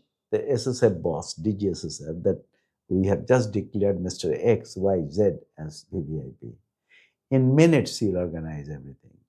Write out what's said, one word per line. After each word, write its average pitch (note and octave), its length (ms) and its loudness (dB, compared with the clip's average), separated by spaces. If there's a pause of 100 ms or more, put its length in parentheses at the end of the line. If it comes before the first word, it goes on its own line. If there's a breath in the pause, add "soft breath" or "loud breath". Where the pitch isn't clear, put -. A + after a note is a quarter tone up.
(320)
the G#2+ 60 0 (160)
এসএসএফ B2 380 2
boss, E2 340 -4 (160)
ডিজি G2+ 260 0
এসএসএফ, D#2+ 480 -6
that F2 220 0 (520)
we F#2 200 2
have G2 120 0 (100)
just A#2+ 140 4 (120)
declared G2+ 480 0
Mister F2 220 -6 (240)
এক্স - 260 0
ওয়াই F#2+ 200 2 (100)
জেড F#2 280 2 (280)
as D#2 80 -12 (200)
ভিভিআইপি। C#2 580 -8 (800 soft breath)
In C3+ 120 4 (180)
minutes, D#3+ 380 6
he - 80 0
will F2+ 200 0
organize D#2+ 420 -8
everything। C#2 460 -16 (140)